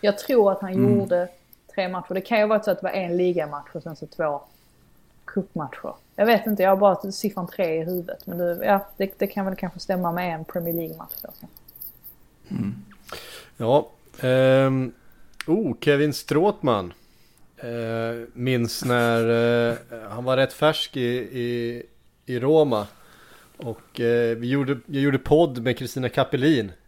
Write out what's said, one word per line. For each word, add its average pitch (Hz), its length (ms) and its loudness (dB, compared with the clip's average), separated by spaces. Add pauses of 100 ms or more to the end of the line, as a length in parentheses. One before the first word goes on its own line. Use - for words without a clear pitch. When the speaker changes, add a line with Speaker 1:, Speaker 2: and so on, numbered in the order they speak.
Speaker 1:
Jag 208 180 2
tror 220 340 4
att 185 80 -4
han 185 120 -8
Speaker 2:
Mm. 202 260 4
Speaker 1:
gjorde 180 300 0 (460)
tre 185 140 -2
matcher. 180 260 -8
Det 190 60 -2
kan 226 180 0
ju 208 60 4
ha 214 40 0
varit 214 160 2
så 208 60 0
att 180 100 -2
det 165 60 -6
var 147 80 -2
en 175 220 -2
ligamatch 160 560 -2
och 160 100 -10
sen 160 140 -12
så 151 100 -14
två 151 340 -2 (840)
cupmatcher. - 720 -6 (220)
Jag 208 100 4
vet 226 200 4
inte, 208 160 0
jag 190 80 6
har 196 60 6
bara 196 360 2
siffran 190 340 -4
tre 165 340 -2
i 160 40 -4
huvudet. 175 420 -8
Men 175 120 -8
det, 175 280 -2
ja, 196 200 2 (100)
det, 196 220 -4
det 202 80 0
kan 196 180 -4
väl 190 120 -4
kanske 180 240 -8
stämma 180 320 -2
med 175 220 -4
en 160 100 -10
Premier 170 300 -6
League-match 165 480 -8
då. - 60 -16 (1200)
Speaker 2:
Mm. 98 240 -4 (840)
Speaker 3:
Ja, 120 320 2 (320)
ehm, 131 720 2 (540)
oh, 180 340 0
Kevin 147 320 4
Stråtman. 139 800 0 (640)
Eh, 117 760 -6
minns 123 520 -2
när, 117 440 2 (420)
eh, 117 40 -2 (360)
han 120 140 -8
var 127 120 2
rätt 131 160 2
färsk - 440 0
i, 135 40 -4 (180)
i, 120 640 -6 (440)
i 123 140 -4
Roma. 135 460 4 (680)
Och, - 440 -12
eh, 117 360 2
vi 117 120 -6
gjorde, 135 380 0
jag 135 160 -2
gjorde 139 160 2
podd 143 440 2
med 120 160 0
Kristina 127 300 -4
Kappelin. 131 640 2 (160)